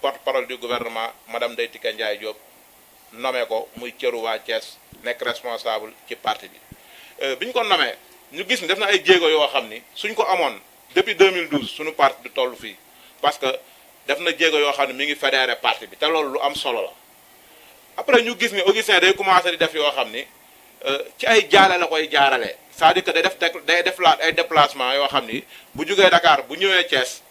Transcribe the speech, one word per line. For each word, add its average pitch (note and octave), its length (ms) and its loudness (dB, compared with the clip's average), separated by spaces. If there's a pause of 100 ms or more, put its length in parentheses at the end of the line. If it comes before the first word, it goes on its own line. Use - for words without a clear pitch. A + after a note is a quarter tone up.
porte-parole C3+ 460 -4
du B2+ 100 -10
gouvernement, A#2 540 -6 (160)
madame A#2+ 260 -6
Ndeye A#2 160 -6
Tické A2+ 240 -8
Ndiaye G#2+ 260 -6
Diop, G#2+ 180 -12 (760)
nommé B2 340 -4
ko A2+ 280 -6
muy A#2+ 240 -12
cëru A#2+ 220 -4
waa A2 180 -4
Thiès, - 380 -8 (260)
nekk A#2+ 200 -8
responsable A2+ 680 -6 (160)
ci A#2 80 -12
parti G#2+ 320 -6
bi. - 100 -20 (640)
Euh, C3+ 140 -4
bi F3 120 -8
ñu B3+ 40 -10
ko B3 120 -2
nommé, E3 320 0 (360)
ñu E3 160 -10
gis B3 140 -2
ni E3+ 60 -10
def F#3+ 120 0
na G#3+ 60 -2
ay G3 180 2
jéego F3 240 6
yoo D#3 220 4
xam B2 180 -2
ni A2 140 -14 (140)
suñ G#3+ 180 -8
ko G#3+ 100 -2
amoon E3+ 300 0 (420)
depuis F#3+ 200 0
deux F#3+ 160 6
mille E3+ 180 -4
douze, C#3+ 220 -4
suñu D#3 200 -8
parti C#3 320 2
du - 60 -14
toll B2+ 260 -4
fii. G#2+ 220 -16 (440)
Parce D3 160 0
que C3+ 100 -2 (600)
def C#3+ 120 -2
na E3+ 180 -2
jéego E3 200 2
yoo D3 140 2
xam C3+ 160 0
ne C3 60 -8
mi C3+ 120 -4
ngi D3 100 -4
fédéré C3 420 0
parti A2+ 300 -2
bi, G2 100 -20
te D3+ 80 -2
loolu D#3 280 0
lu C#3+ 80 -2
am C#3+ 140 -2
solo A#2+ 260 -4
la. - 100 -6 (1080)
Après A#3+ 240 4
ñu A#3 180 -4
gis A#3 140 -2
ni G3 80 -2
Augustin G#3 380 2
day F#3 140 6
commencé F#3 380 2
di E3 60 -4
def D#3+ 160 0
yoo D3 180 0
xam B2+ 200 -4
ni, A#2+ 120 -10 (640)
euh, C#3 140 -2 (180)
ci - 80 -6
ay A3 260 4
jaale F#3+ 260 8
la F3 100 0
koy D#3+ 220 -2
jaarale. C3 460 2 (160)
C'est-à-dire F3 320 4
que F3+ 80 -2
day D#3+ 120 0
def F#3+ 140 0
dé-, E3+ 140 0 (140)
day F3 180 2
def F3+ 160 -2
la, D#3+ 220 6
ay D#3+ 100 0
déplacement D3 600 2
yoo C#3 140 0
xam C3 180 0
ni A2+ 180 -8 (300)
bu D3 120 -6
jógee F#3+ 240 4
Dakar, E3 340 4
bu B2+ 120 -10
ñëwee F#3 320 2
Thiès C3 440 -2